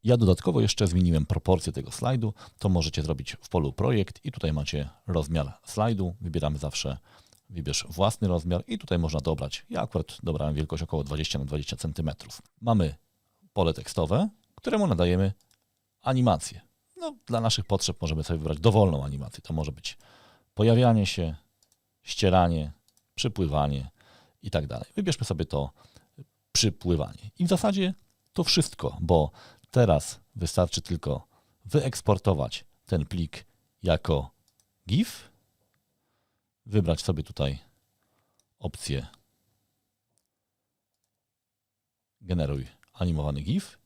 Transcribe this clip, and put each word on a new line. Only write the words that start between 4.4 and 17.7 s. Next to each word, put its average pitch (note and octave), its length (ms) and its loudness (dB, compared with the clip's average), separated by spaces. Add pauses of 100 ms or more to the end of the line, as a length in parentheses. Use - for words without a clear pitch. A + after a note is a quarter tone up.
macie D2 360 -4 (180)
rozmiar D#2 460 -2 (120)
slajdu. G2+ 560 -2
Wybieramy D2+ 380 -2
zawsze C#2+ 400 -6 (520)
wybierz - 380 -6
własny G2 400 0
rozmiar F2 380 0
i A3+ 120 -6
tutaj F2+ 200 -2
można D#2 220 0
dobrać. D2 500 -4
Ja - 120 -4
akurat - 400 -4
dobrałem D2+ 320 -2
wielkość D2+ 280 -4
około D#2 220 -4
dwadzieścia D2+ 340 -4
na C#2 60 -4
dwadzieścia C#2+ 320 -6
centymetrów. - 680 -8 (180)
Mamy G2+ 340 2 (580)
pole E2 220 2
tekstowe, G2 540 0 (260)
któremu G#3+ 320 0
nadajemy F2+ 460 2 (720)
animację. A#2+ 580 0 (360)
No, D#4+ 200 -8 (100)
dla A#2 140 -2
naszych A2+ 240 0
potrzeb - 360 -2